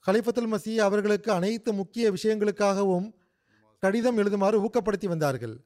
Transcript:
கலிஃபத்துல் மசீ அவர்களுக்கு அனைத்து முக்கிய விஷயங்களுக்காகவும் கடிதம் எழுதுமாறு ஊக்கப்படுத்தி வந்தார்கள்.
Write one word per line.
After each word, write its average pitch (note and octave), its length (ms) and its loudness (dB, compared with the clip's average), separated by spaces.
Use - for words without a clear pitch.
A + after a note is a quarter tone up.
கலிஃபத்துல் A3+ 480 0
மசீ A3 200 -6
அவர்களுக்கு G#3 560 0
அனைத்து G#3 420 -2
முக்கிய G3+ 380 -2
விஷயங்களுக்காகவும் G3+ 1000 0
கடிதம் A3+ 380 2
எழுதுமாறு G3+ 480 2
ஊக்கப்படுத்தி G3+ 420 -2
வந்தார்கள். C3 580 -4